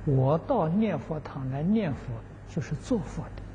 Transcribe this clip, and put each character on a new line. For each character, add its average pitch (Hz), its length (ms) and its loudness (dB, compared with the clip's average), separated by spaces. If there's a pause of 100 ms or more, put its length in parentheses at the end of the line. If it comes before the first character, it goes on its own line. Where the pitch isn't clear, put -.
我 135 340 6
到 180 300 2
念 190 300 2
佛 156 220 -4
堂 131 300 -6
来 139 120 -2
念 196 300 4
佛， - 60 -4 (500)
就 - 120 -4
是 151 140 -4
做 226 240 0
佛 147 260 -6 (120)
的。 - 60 -10 (120)